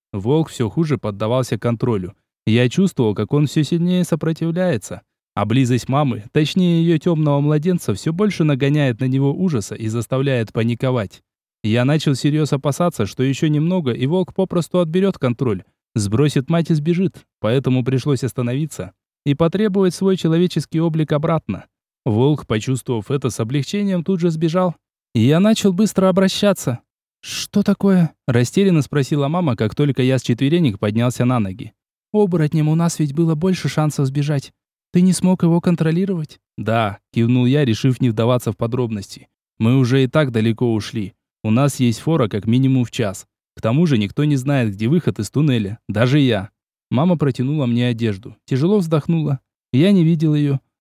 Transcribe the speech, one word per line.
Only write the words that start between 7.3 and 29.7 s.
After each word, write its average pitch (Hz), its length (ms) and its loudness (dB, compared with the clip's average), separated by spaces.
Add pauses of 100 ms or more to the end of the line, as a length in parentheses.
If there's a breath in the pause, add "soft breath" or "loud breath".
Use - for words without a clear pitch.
младенца, 151 540 0
все 165 180 -4
больше 190 300 -2
нагоняет 139 560 0
на 131 60 -4
него 135 280 0
ужаса 151 440 -4
и 110 100 -8
заставляет 120 640 -2
паниковать. 117 720 -2 (400)
Я 113 220 0
начал 147 300 2
всерьез 147 380 0
опасаться, 143 540 -2
что - 160 -6
еще 135 240 0
немного, 151 460 0
и 127 140 -2
волк 180 280 -2
попросту 180 460 -2
отберет 180 360 0
контроль, 120 460 -2 (320)
сбросит 135 560 0
мать 165 220 0
и - 20 4
сбежит, 165 500 -2 (140)
поэтому 127 460 0
пришлось 131 400 -2
остановиться 123 720 -6 (300)
и 143 100 0
потребовать 185 600 0
свой 190 220 0
человеческий 165 640 0
облик 160 320 -2
обратно. 151 540 -2 (380)
Волк, 123 420 2
почувствовав 117 640 -4
это, 135 220 -2
с - 80 -8
облегчением 170 640 -2
тут 190 160 -2
же 170 120 0
сбежал, 165 440 0 (400)
и 113 60 2
я 139 180 6
начал 208 340 4
быстро 190 360 2
обращаться. 190 720 0 (400)
«Что - 420 -4
такое?» 190 500 2 (140)
растерянно 151 560 2
спросила 143 460 -2
мама, 165 260 0
как - 220 -2